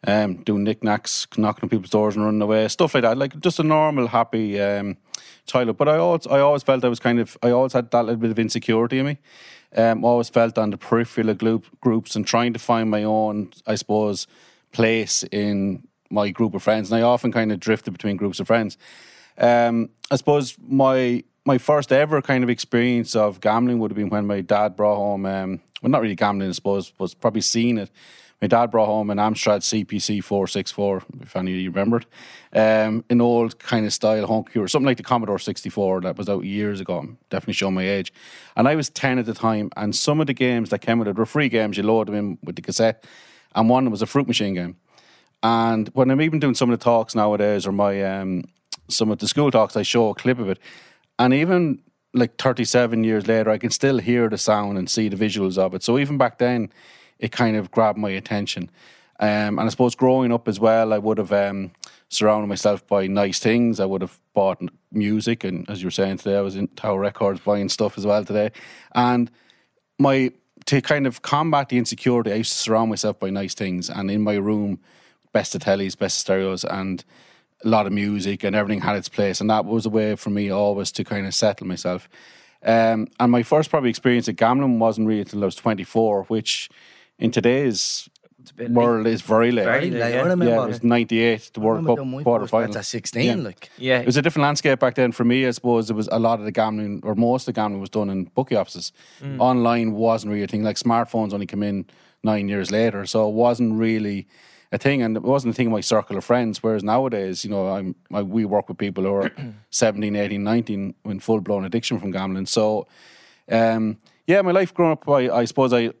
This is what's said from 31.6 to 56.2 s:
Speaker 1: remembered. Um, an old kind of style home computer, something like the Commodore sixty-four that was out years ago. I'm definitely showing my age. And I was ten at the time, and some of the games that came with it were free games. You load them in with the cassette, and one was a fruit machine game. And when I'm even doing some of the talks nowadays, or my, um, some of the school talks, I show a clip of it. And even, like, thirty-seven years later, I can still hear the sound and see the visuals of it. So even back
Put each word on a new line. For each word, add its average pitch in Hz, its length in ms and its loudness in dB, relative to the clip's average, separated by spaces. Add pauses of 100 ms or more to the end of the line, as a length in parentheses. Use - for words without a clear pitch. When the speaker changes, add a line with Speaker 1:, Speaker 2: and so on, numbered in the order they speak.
Speaker 1:
remembered. 101 380 0 (460)
Um, 110 540 2
an 120 140 4
old 117 380 2
kind 110 260 -2
of 104 80 -2
style 110 320 0
home 110 180 0
computer, 104 240 -4
something 139 200 2
like 123 100 2
the - 60 -14
Commodore 107 340 0
sixty-four 95 640 -2
that - 160 -4
was 98 100 -6
out 101 160 -2
years 101 380 -4
ago. 90 160 -6
I'm - 220 -12 (100)
definitely 104 240 -6
showing 95 220 -2
my 92 120 0
age. 98 240 -2 (440)
And 120 120 4
I 147 60 4
was 156 160 -2
ten 127 300 -2
at 113 80 -2
the 113 80 -4
time, 107 420 -2
and 104 180 -4
some 151 240 0
of 156 60 2
the 139 80 -2
games 123 380 0
that 101 80 -2
came 113 180 0
with 110 100 0
it 98 100 -4
were 110 100 0
free 147 220 0
games. 107 280 0
You 101 60 -2
load 110 240 2
them 104 80 -6
in 104 280 -4
with 90 120 -10
the - 80 -12
cassette, 113 420 0 (480)
and 113 160 4
one 127 220 4
was 101 100 -4
a 110 60 -2
fruit 139 200 0
machine 107 280 -2
game. 87 200 -6 (680)
And 113 460 2
when 131 200 2
I'm 135 120 4
even 156 180 2
doing 135 160 2
some 123 160 2
of 117 80 0
the - 40 -14
talks 117 300 2
nowadays, 104 540 2
or 98 40 -2
my, 101 300 0
um, 95 440 -4 (440)
some 110 220 0
of 98 80 -2
the 104 80 -4
school 143 240 2
talks, 110 240 2
I 104 80 0
show 117 260 2
a 101 60 -4
clip 123 240 0
of 101 100 -4
it. 95 80 -2 (640)
And 127 120 6
even, 165 520 2 (320)
like, 123 220 0
thirty-seven 117 640 2
years 107 240 0
later, 110 240 2
I 107 80 0
can 120 100 -2
still 139 300 0
hear 120 300 2
the 107 100 -6
sound 104 400 0
and 87 100 -6
see 110 200 0
the 98 60 -4
visuals 95 440 0
of 92 160 0
it. 90 80 -8
So 120 160 2
even 143 180 -2
back 123 220 0